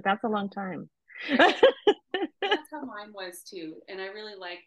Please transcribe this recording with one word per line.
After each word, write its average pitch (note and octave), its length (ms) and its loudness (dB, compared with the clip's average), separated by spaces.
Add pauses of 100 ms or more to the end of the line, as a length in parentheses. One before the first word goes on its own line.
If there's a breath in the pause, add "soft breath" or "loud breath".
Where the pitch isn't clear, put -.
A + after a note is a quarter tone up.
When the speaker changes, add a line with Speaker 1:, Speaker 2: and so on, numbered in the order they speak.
Speaker 1:
"That's G3+ 180 2
a A#3 60 -2
long G3+ 220 -2
time." F3+ 380 -8 (480 loud breath)
Speaker 2:
Right. F4 240 6
Speaker 1:
<laughs> - 800 4
Speaker 2:
That's F#4+ 300 -2
how D4 140 -10
mine G#3+ 280 -12
was F#3 300 -10
too, E3 320 -12 (140)
and F#3+ 120 -10
I F#3+ 60 -6
really G#3 320 -12
like F3 280 -12